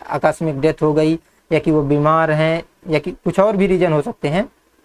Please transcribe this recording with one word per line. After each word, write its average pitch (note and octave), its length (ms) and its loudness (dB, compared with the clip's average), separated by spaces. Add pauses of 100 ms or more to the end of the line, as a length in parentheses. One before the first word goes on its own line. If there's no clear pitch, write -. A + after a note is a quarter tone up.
आकस्मिक D3+ 520 -2
डेथ D#3 220 0
हो D3+ 120 2
गई D#3 240 2 (340)
या D#3 60 2
कि D3+ 120 -2
वो D3+ 120 2
बीमार D3+ 480 2
हैं D#3+ 340 0 (240)
या D#3 100 0
कि E3 120 -8
कुछ - 300 -4
और G3+ 160 2
भी F#3+ 100 2
रीजन F3+ 260 2
हो D3+ 100 2
सकते G#3+ 260 -6
हैं, F#3 240 -2 (320)